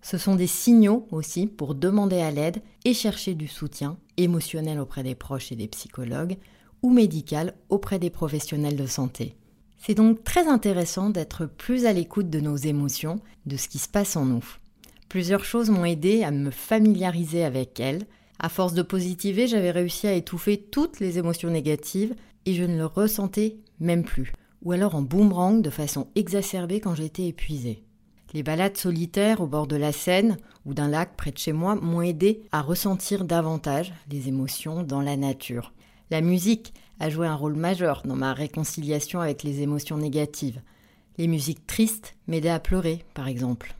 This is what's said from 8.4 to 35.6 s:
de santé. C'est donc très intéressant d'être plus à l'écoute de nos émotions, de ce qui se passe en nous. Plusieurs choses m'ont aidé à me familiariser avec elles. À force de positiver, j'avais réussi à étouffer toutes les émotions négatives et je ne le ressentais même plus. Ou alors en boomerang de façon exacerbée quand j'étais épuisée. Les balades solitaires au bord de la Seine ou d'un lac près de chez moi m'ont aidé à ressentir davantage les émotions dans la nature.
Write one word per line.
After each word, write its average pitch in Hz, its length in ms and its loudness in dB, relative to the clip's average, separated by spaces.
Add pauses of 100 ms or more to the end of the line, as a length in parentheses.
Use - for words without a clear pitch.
de 135 80 -4
santé. 123 500 -6 (440)
C'est 214 160 -2
donc 220 280 6
très 349 240 2
intéressant 196 640 2
d'être 170 360 -4
plus 247 400 -2
à 226 60 6
l'écoute 180 380 0
de 156 100 0
nos 147 160 0
émotions, 147 640 -2 (280)
de 135 100 -6
ce - 100 -6
qui 139 120 -10
se - 100 -6
passe 202 260 0
en 151 80 2
nous. 120 220 0 (640)
Plusieurs 185 340 0
choses 233 260 0
m'ont 185 140 6
aidé 175 400 4
à 147 80 0
me 139 200 0
familiariser 175 920 2
avec 131 360 -2
elles. 143 260 -4 (340)
À 165 80 -4
force 180 280 -2
de 175 80 2
positiver, 185 640 0
j'avais 202 240 2
réussi 175 360 -2
à 202 60 2
étouffer 185 440 0
toutes - 440 -2
les 180 160 -2
émotions 170 320 -2
négatives 165 680 -2 (300)
et 190 80 0
je 175 100 0
ne 175 140 0
le 160 80 0
ressentais 208 720 0 (240)
même 170 240 2
plus. - 260 0 (300)
Ou 175 100 -4
alors 185 240 2
en 143 60 0
boomerang 190 600 4
de 160 80 0
façon - 460 -6
exacerbée 190 640 -2
quand 190 160 -2
j'étais 156 320 -4
épuisée. 135 560 -4 (500)
Les 151 100 -4
balades 175 320 0
solitaires 190 640 2
au 170 80 0
bord 151 200 -2
de 147 100 -2
la 147 160 0
Seine 190 420 2 (300)
ou 139 80 -8
d'un 147 160 0
lac 160 260 -2
près - 160 -4
de - 60 -10
chez - 160 -2
moi 175 220 0
m'ont 170 260 0
aidé 180 500 2
à 151 100 0
ressentir 190 600 -2
davantage 160 720 0 (160)
les 139 180 -6
émotions 135 560 -4
dans 139 160 -2
la 143 160 -2
nature. 131 560 -4 (400)